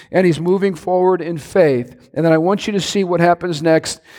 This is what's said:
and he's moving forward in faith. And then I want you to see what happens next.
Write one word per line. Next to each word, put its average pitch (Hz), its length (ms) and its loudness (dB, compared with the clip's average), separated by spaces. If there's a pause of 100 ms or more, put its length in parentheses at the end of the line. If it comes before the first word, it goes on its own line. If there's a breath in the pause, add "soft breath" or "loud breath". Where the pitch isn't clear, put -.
(120)
and 185 160 2
he's 156 140 0
moving 185 340 0
forward 180 460 0
in 165 160 -8
faith. 135 760 -2
And 160 120 -2
then 160 80 4
I 160 40 4
want 190 300 0
you 214 60 -4
to 190 80 0
see 196 240 -2
what 175 160 0
happens 170 420 0
next. 160 380 0 (180 loud breath)